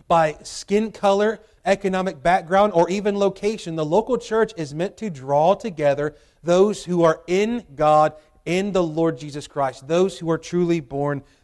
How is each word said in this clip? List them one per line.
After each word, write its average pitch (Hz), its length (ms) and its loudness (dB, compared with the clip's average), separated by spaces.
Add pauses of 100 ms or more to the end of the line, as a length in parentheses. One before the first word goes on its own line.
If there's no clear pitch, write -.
by 160 340 2
skin 214 500 -4
color, 202 480 0 (240)
economic 185 580 -2
background, 185 520 2
or 170 160 4
even 202 280 -2
location. 196 580 -2
The 156 80 -2
local 214 340 0
church 220 380 -4
is 147 180 -8
meant 180 240 -6
to 220 100 -8
draw 147 460 2
together 147 600 -2 (260)
those 185 420 2
who 175 180 0
are 160 240 4
in 208 380 -2 (100)
God, 151 400 4 (300)
in 185 280 -2
the 185 100 2
Lord 160 360 -2
Jesus 147 280 -12
Christ, 135 400 -6
those 185 320 0
who 165 120 -4
are 160 80 0
truly 170 420 -2
born 139 420 -6 (220)